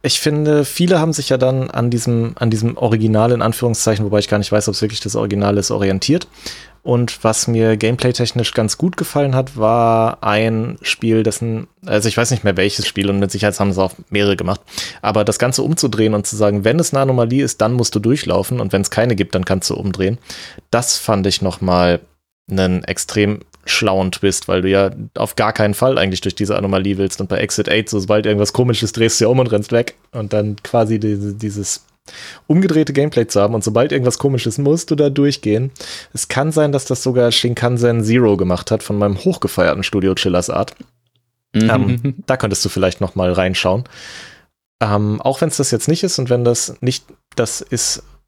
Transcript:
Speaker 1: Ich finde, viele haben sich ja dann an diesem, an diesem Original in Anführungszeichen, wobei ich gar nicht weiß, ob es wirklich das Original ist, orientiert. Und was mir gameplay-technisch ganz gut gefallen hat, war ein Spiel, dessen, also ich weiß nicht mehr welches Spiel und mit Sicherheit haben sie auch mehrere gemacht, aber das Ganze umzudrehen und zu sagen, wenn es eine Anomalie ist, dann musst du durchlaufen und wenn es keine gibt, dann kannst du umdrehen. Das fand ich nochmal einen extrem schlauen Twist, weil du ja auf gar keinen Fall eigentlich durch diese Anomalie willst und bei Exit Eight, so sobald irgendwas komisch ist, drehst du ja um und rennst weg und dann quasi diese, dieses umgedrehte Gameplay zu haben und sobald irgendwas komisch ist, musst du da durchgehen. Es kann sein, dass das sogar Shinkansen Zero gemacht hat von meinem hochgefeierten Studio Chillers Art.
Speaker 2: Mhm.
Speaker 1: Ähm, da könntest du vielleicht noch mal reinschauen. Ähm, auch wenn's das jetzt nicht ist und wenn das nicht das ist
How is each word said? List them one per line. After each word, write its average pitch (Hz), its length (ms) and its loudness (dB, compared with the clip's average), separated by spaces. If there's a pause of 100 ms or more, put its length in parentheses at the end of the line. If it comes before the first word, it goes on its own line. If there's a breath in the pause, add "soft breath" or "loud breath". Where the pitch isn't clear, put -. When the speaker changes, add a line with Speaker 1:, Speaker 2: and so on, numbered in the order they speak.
Speaker 1:
Ich - 160 -2
finde, 151 460 2
viele 175 340 2
haben 160 140 2
sich - 160 -6
ja 135 80 2
dann 131 340 0
an 120 200 0
diesem, 117 460 0
an 117 120 0
diesem 110 300 0
Original 110 540 2
in 120 100 2
Anführungszeichen, 113 640 0
wobei 104 120 2
ich 101 100 0
gar 104 100 2
nicht 104 120 -2
weiß, 107 180 2
ob 104 60 -2
es - 60 -6
wirklich 110 200 -2
das 104 140 -6
Original 101 440 0
ist, 95 120 -2
orientiert. 98 560 0 (560 loud breath)
Und 120 400 -2
was - 240 0
mir 113 300 2
gameplay-technisch 117 760 0
ganz 110 240 0
gut 175 180 0
gefallen 143 380 -2
hat, 131 240 -2
war 113 640 2
ein 113 580 0
Spiel, 113 420 0
dessen, 113 440 -4 (180)
also 110 240 0
ich - 80 -2
weiß 117 140 0
nicht 127 120 0
mehr 98 140 0
welches 98 300 -2
Spiel 98 240 -2
und 98 80 0
mit 98 120 0
Sicherheit 101 300 -2
haben 98 120 2
sie 92 100 0
auch 92 100 0 (160)
mehrere 101 280 2
gemacht, 90 260 -4 (400 loud breath)
aber 104 220 2
das 107 140 0
Ganze 127 240 0
umzudrehen 110 520 0
und 104 120 -2
zu 113 100 -6
sagen, 104 280 2
wenn 127 160 2
es 160 140 -2
eine 135 80 2
Anomalie 127 420 2
ist, - 160 -6
dann 113 140 2
musst 120 200 0
du - 40 0
durchlaufen 110 640 0
und 101 120 -4
wenn 98 80 2
es 98 100 -2
keine 120 240 0
gibt, 98 200 -2
dann 92 100 0
kannst - 240 -2
du - 60 -2
umdrehen. 98 420 -2 (540 loud breath)
Das - 260 0
fand 98 300 0
ich - 160 0
nochmal 90 580 2 (500)
einen 92 340 0
extrem - 560 0 (260)
schlauen 95 440 0
Twist, - 380 -2
weil 92 140 0
du 95 80 0
ja 98 200 4 (280)
auf - 180 -4
gar 107 160 0
keinen 104 220 0
Fall 131 240 2
eigentlich 95 240 0
durch 92 120 -4
diese 104 220 -2
Anomalie 98 400 0
willst 98 240 -2
und 98 80 -6
bei 98 100 -2
Exit 101 300 -2
Eight, 107 220 0
so 104 100 0
sobald 104 240 0
irgendwas 104 300 0
komisch 120 280 2
ist, 110 140 -4
drehst 113 240 2
du 113 40 4
ja 107 40 4
um 127 100 4
und 120 140 2
rennst 104 180 -2
weg 117 260 0 (160)
und 107 200 -6
dann 107 300 0
quasi 113 360 0
diese, 104 360 -2
dieses 104 500 -8 (640 loud breath)
umgedrehte 156 460 4
Gameplay 139 340 2
zu - 140 0
haben 104 140 2
und 110 80 -2
sobald 117 300 0
irgendwas 127 260 0
komisch 135 280 0
ist, 113 120 -2
musst 143 320 0
du 160 40 2
da 143 160 2
durchgehen. 135 600 0 (420 loud breath)
Es - 160 -8
kann 151 240 0
sein, 151 200 2
dass 139 120 -2
das - 180 -4
sogar 120 280 2
Shinkansen 120 720 2
Zero 113 340 4
gemacht 90 340 -2
hat 110 120 0
von 104 160 -4
meinem 101 200 0
hochgefeierten 95 640 0
Studio 95 320 0
Chillers 90 360 0
Art. - 240 -4 (800)
Speaker 2:
Mhm. 110 160 4
Speaker 1:
Ähm, 123 440 0 (120)
da 131 100 2
könntest 101 280 -2
du 101 40 -2
vielleicht 92 320 0
noch 95 140 -4
mal 92 180 0
reinschauen. 92 520 0 (960 loud breath)
Ähm, 104 380 0
auch - 200 -2
wenn's 160 180 0
das 139 120 -2
jetzt - 180 0
nicht 165 140 0
ist 185 160 -2
und 127 120 -4
wenn 123 140 2
das 120 360 0
nicht 127 240 -2 (320)
das - 240 -2
ist - 420 -4 (260)